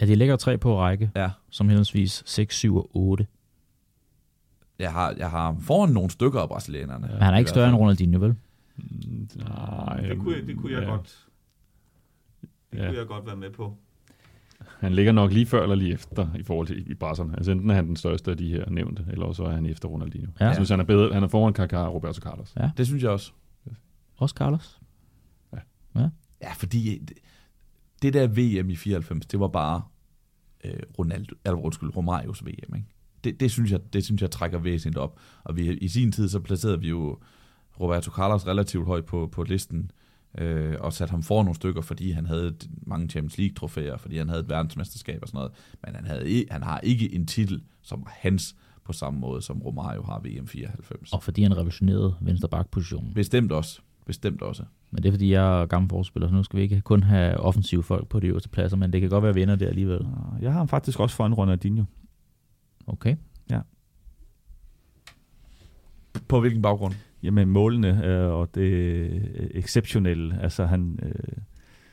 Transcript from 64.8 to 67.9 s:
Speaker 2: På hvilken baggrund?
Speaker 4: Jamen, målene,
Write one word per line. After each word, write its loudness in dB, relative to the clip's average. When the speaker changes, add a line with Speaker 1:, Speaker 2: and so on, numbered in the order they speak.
Speaker 2:
På 4
hvilken 2
baggrund? 0
Speaker 4:
Jamen, 4
målene, 4